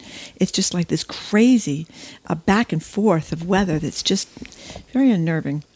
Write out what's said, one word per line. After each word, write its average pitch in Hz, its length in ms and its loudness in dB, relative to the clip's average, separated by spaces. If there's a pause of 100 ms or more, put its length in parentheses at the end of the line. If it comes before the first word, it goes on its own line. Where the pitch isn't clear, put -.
(360)
It's - 160 0
just - 200 -2
like 175 160 -2
this 156 160 -2
crazy, 208 840 2 (400)
uh, 165 80 -2
back 202 360 0
and 160 100 -2
forth 196 520 0
of 165 140 -6
weather 185 320 2
that's - 240 -6
just - 260 0 (640)
very 262 180 4
unnerving. 160 520 0 (120)